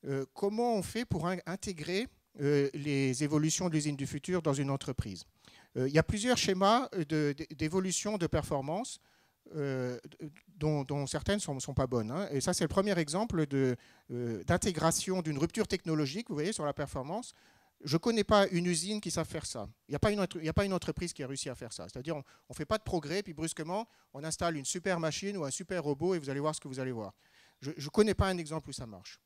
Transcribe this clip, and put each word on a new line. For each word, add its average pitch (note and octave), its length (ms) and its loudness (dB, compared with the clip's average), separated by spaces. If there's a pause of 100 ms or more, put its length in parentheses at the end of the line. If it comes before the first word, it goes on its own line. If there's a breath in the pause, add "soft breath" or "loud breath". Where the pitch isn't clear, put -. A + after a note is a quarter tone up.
euh, C3+ 280 -2
comment A3 440 2
on F#3 80 0
fait A#3 200 -2
pour E3+ 220 -2
in-, F3+ 200 0
intégrer, F3+ 600 -4 (340)
euh, C#3+ 340 4
les C#3 500 2
évolutions D#3 440 2
de D#3+ 60 -2
l'usine D3 220 0
du C3+ 100 -4
futur F3 340 -2
dans D#3 140 2
une C#3 160 0
entreprise ? A#2+ 540 -4 (520 loud breath)
Euh, B2+ 120 2
il C#3+ 60 -4
y D3+ 40 8
a D#3+ 60 6
plusieurs A3+ 340 2
schémas, G3+ 560 4
euh, F3+ 100 0
de, D3 320 2
de, D#3 200 -10
d'évolution F#3 640 0
de E3+ 100 2
performance, D#3 720 -2 (560 soft breath)
euh, C3 420 -2 (480)
dont, D3+ 380 0
dont C#3+ 220 -2
certaines G3 340 0
sont, C#3 180 -4
sont C3+ 160 -6
pas C3 140 4
bonnes, A#2 240 0
hein. F#3 180 -2
Et C#3 100 0
ça, F3+ 140 0
c'est - 100 2
le D3+ 40 2
premier G3 280 2
exemple E3+ 520 2
de, C3+ 280 4 (360 loud breath)
euh, A#2+ 320 -4
d'intégration E3+ 760 2
d'une D#3 160 -2
rupture E3+ 300 0
technologique, D#3+ 640 -2
vous F#3+ 80 -4
voyez, D#3 160 -2
sur E3 120 -4
la C#3+ 80 0
performance. D3 640 -6 (500 soft breath)
Je C#3+ 120 2
connais A3+ 260 2
pas G3+ 240 8
une F3+ 200 2
usine F3+ 340 0
qui F3+ 100 -6
sache D#3+ 160 -2
faire D#3 180 -8
ça. G#2+ 240 -8 (200)
Il A#2 40 -6
y C#3+ 40 -4
a - 20 -2
pas G#3 140 4
une G#3 80 0
entre-, F3+ 180 -2
il D#3 60 -10
y D#3 40 0
a D#3+ 40 -2
pas G3+ 120 4
une G3 80 0
entreprise E3+ 400 -4
qui C#3+ 120 -6
a - 20 -6
réussi C3+ 240 -6
à A#2+ 60 -8
faire A#2 160 -12
ça. E2+ 160 -10
C'est-à-dire, D3 280 -6
on, C#3 60 -8 (260 soft breath)
on - 60 -12
fait D#3 100 -6
pas A3 140 0
de - 60 -6
progrès, F3 400 0
puis E3+ 100 -12
brusquement, E3 540 -4 (260 soft breath)
on C#3 80 -10
installe D#3+ 340 -2
une C#3 80 -6
super F3+ 360 -2
machine F3+ 360 -2
ou E3+ 80 -4
un C#3 60 -4
super F3+ 320 -4
robot, D3 320 2
et E3+ 60 0
vous C#3 100 -8
allez C#3 100 -2
voir D#3 140 0
ce - 60 -8
que - 80 -12
vous C3 100 -8
allez C3 140 -2
voir. G#2+ 200 -6 (480 soft breath)
Je, C#3 160 -6
je D3 120 -8
connais G#3+ 260 4
pas G3 140 2
un F#3 100 0
exemple D#3 320 -8
où - 20 -10
ça C3 140 -10
marche. G2+ 400 -16